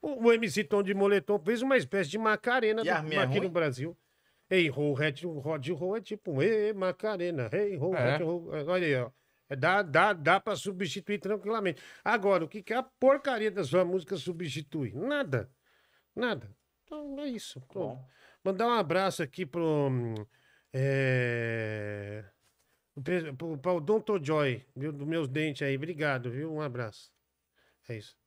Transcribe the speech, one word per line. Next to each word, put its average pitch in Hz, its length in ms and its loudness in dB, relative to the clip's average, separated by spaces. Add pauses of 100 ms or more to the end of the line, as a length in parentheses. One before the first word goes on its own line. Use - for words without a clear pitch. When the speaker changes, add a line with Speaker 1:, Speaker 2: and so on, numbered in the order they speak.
Speaker 1:
O, 269 260 0
o 233 60 8
M 226 180 2
C 208 120 -2
Tom 202 200 2
de 196 100 0
Moletom 202 460 2
fez 220 240 -2
uma 269 120 2
espécie 180 360 0
de 196 80 -4
Macarena 220 680 2
Speaker 2:
E - 60 0
a 170 100 2
Speaker 1:
do, 156 80 -6
Speaker 2:
minha - 140 2
Speaker 1:
aqui - 160 2
Speaker 2:
ruim? 190 80 0
Speaker 1:
no 180 40 -2
Brasil. 160 460 -2 (540)
Ei, 180 200 4
Ho, 147 220 0
Red, 147 220 0 (100)
Rod 156 460 -4
Ho 180 260 -2
é 233 60 -6
tipo, 170 400 -4
Ê, 214 320 2
Macarena, 180 760 -2
Hey, 202 280 0
Ho, 175 180 0
Speaker 3:
É. 135 220 4
Speaker 1:
Red, 175 60 0
Ho. 170 300 -4
É, 151 100 -4
olha 180 220 0
aí, 147 100 4
ó. 123 140 -2 (380)
É, 139 80 -6
dá, 175 240 4
dá, 180 320 6
dá 165 260 4
pra 202 160 -2
substituir 190 640 -4
tranquilamente. 202 640 -2 (240)
Agora, 196 400 2
o 151 40 -10
que 208 140 -12
que - 120 -6
a 233 80 0
porcaria 254 680 2
da 185 140 -2
sua 165 180 4
música 180 360 -2
substitui? 156 760 -6
Nada. 175 560 -2 (640)
Nada. 208 320 -2 (380)
Então, 294 360 -10
é 294 80 -6
isso. 226 340 -10
Pronto. 110 340 -6
Speaker 2:
Bom. 131 100 -16 (380)
Speaker 1:
Mandar 190 220 0
um 240 60 4
abraço 185 500 2
aqui 165 240 -6
pro, 151 420 2
hum, 120 260 0 (580)
é, 113 1500 0 (680)
o 139 80 -12
pe-, 160 300 -2
pro, 160 260 -8
pra 170 140 0
o 175 80 2
Dom 208 200 2
Tojoy, 151 640 0 (120)
viu, 147 160 -6
dos 143 140 -8
meus 160 220 0
dentes 151 340 -2
aí. 139 140 0
Obrigado, 143 540 -2
viu? 147 220 -6
Um 151 80 -4
abraço. 123 500 -8 (800)
É 117 80 -8
isso. - 200 -16 (100)